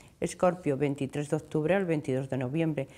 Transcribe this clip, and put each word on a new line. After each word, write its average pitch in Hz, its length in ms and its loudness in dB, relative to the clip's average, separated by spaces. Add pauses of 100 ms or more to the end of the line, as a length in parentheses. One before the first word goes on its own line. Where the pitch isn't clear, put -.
(200)
Escorpio, 175 580 2
veintitrés 143 520 -2
de 156 80 0
octubre 156 360 0
al 196 120 2
veintidós 139 440 -2
de 131 80 -2
noviembre. 143 500 -2 (100)